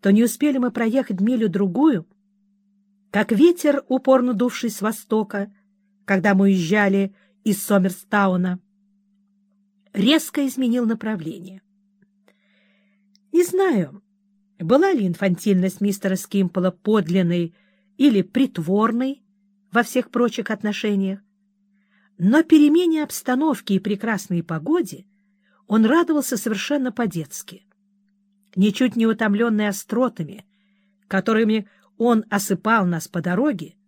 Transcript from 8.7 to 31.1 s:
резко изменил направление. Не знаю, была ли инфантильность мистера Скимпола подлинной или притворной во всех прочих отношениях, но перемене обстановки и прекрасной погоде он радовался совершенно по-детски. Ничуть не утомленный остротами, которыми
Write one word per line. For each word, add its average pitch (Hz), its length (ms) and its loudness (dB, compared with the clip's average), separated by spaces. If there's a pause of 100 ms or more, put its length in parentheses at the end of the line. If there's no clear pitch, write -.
резко 277 560 0
изменил 247 380 -2
направление. 190 760 -6 (1700)
Не 349 100 4
знаю, 302 580 0 (580)
была 285 340 2
ли 220 120 0
инфантильность 185 760 -2
мистера 196 340 -2
Скимпола 185 560 -2
подлинной 175 840 0 (440)
или 240 240 4
притворной 226 1000 -2 (520)
во 233 100 2
всех - 260 -4
прочих 233 400 -2
отношениях, 202 680 -4 (1000)
но 233 260 4
перемене 320 600 4
обстановки 269 680 -2
и 190 60 2
прекрасной 196 600 -4
погоде 180 640 -4 (640)
он 220 180 4
радовался 294 520 0
совершенно 254 560 -4
по-детски. - 720 -8 (880)
Ничуть 208 400 0
не 226 100 2
утомленный 214 640 0
остротами, 202 760 -6 (640)
которыми 214 600 0 (300)